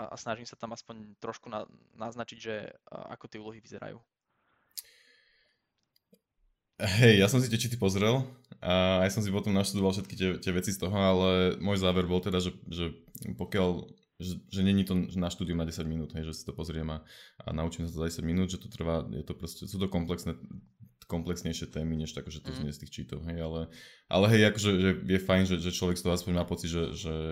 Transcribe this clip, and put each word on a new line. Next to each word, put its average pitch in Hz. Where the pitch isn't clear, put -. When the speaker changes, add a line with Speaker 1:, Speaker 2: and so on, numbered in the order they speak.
Speaker 1:
a -
snažím 113
sa -
tam 110
aspoň 110
trošku -
na-, 107
naznačiť, 117
že, 113
a, -
ako -
tie 110
úlohy 110
vyzerajú. 104
Speaker 2:
Hej, 104
ja 101
som 131
si 127
tie 110
cheaty 120
pozrel 104
a 87
aj 98
som 110
si 101
potom 101
naštudoval 95
všetky 98
tie, 95
tie 95
veci 92
z -
toho, 92
ale 95
môj 101
záver 92
bol 87
teda, 90
že, 90
že 85
pokiaľ, 90
že, 90
že 98
není 98
to 92
na 90
štúdium 85
na 82
desať 82
minút, 80
hej, 78
že 80
si -
to -
pozriem 78
a, 78
a 80
naučím 85
sa 82
to 78
za 82
desať 82
minút, 90
že 90
to -
trvá, 82
je -
to -
proste, -
sú 101
to 95
komplexné, 87
komplexnejšie 82
témy, 80
než 78
tak, -
že 76
to -
Speaker 1:
Mhm. 131
Speaker 2:
znie 71
z -
tých -
cheatov, -
hej, 85
ale, 82
ale 95
hej, 110
akože, 101
že 92
je 92
fajn, 95
že, 90
že 90
človek 90
z 87
toho 87
aspoň 90
má 87
pocit, 85
že, 82
že 80